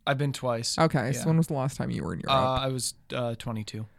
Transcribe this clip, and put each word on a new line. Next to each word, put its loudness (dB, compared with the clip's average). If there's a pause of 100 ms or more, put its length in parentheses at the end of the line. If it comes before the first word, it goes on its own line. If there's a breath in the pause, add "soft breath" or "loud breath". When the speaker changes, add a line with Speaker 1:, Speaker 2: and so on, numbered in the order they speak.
Speaker 1:
I've 2
been 0
twice. -2
Speaker 2:
Okay, 4
so -2
Speaker 1:
Yeah. -4
Speaker 2:
when 6
was 4
the -4
last -2
time -4
you -2
were -4
in -6
Europe? 2
Speaker 1:
Uh, 2
I 0
was, -2 (220)
uh, -2
twenty-two. -6 (120)